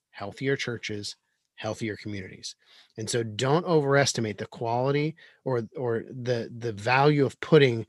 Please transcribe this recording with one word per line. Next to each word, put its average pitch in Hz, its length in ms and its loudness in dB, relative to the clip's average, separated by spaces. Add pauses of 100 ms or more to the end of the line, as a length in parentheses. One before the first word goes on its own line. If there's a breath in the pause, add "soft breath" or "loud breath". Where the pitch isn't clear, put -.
(200)
healthier 131 380 -4
churches, 107 580 -8 (400)
healthier 107 400 -6
communities. 101 600 -12 (420 soft breath)
And 107 120 -6
so 120 140 0
don't 131 420 0
overestimate 139 720 2
the - 80 -8
quality 139 680 -2 (300 soft breath)
or, 123 180 -2 (140)
or 117 320 -2
the, 120 480 -4
the 113 160 -6
value 135 520 4
of - 140 -4
putting 127 500 6